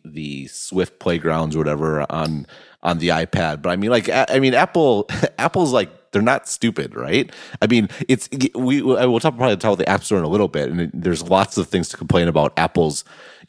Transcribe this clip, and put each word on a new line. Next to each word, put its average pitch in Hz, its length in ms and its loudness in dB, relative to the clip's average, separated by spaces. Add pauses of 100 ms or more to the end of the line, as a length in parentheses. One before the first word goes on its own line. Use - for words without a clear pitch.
the 73 440 -12
Swift - 500 -6
playgrounds 80 560 -2
or 78 40 -2
whatever 76 520 -2
on, 78 360 -4 (360)
on 85 160 0
the 85 100 -2
iPad, 80 540 -2
but 90 80 -2
I 90 60 0
mean, 101 140 -2
like, 117 180 2
a-, - 240 2
I 135 80 4
mean, 131 140 2
Apple, 135 540 2 (140)
<laughs> - 160 -2
Apple's, 151 340 0
like, - 400 -2
they're 101 100 2
not 127 260 0
stupid, - 460 -4
right? 80 360 -2 (300)
I 107 60 4
mean, 110 220 4 (200)
it's, 131 240 0
y-, 135 220 -2
we, 127 280 0
we, 127 120 2
we'll 123 260 2
talk, 147 160 0
probably 117 200 2
talk 104 180 0
about 90 40 -6
the - 100 -2
App 98 160 0
Store 104 140 0
in 85 60 0
a 76 40 -2
little 98 200 2
bit, 71 220 -4
and 85 100 -4
it, 85 140 -4
there's 85 340 -4
lots 95 300 2
of 87 100 -2
things 90 220 -2
to - 60 -14
complain 85 320 0
about 76 280 0
Apple's 80 480 0 (440)